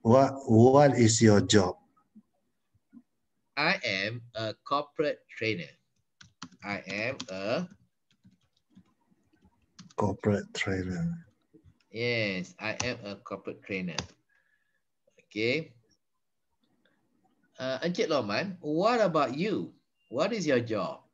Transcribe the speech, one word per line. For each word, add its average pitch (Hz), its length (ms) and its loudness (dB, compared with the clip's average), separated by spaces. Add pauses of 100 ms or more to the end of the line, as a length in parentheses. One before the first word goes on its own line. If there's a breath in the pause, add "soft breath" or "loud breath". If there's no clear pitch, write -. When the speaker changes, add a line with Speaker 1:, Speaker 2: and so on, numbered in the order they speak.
Speaker 1:
What, 135 400 6
what 131 480 8
is 117 240 4
your 104 240 8
job? 92 320 4 (1800)
Speaker 2:
I 175 240 0
am 110 400 -4 (120)
a 113 280 -6
corporate 147 640 -4
trainer. 92 480 -6 (880)
I 101 240 -8
am 107 320 -8 (100)
a 107 380 -6 (2250)
Speaker 1:
Corporate 101 580 -2
trainer. 92 520 -4 (840)
Speaker 2:
Yes, 107 680 -4
I 107 240 -6
am 120 240 -6
a 101 80 -10
corporate - 480 -14
trainer. 92 320 -8 (1300)
Okey. 127 480 -4 (1900)
Uh, 131 200 -6
Encik 175 320 -2
Norman, 135 480 -2
what 185 420 0
about 156 380 0
you? 190 320 -4 (400)
What 160 240 -2
is 190 120 -4
your 135 120 2
job? 104 560 -6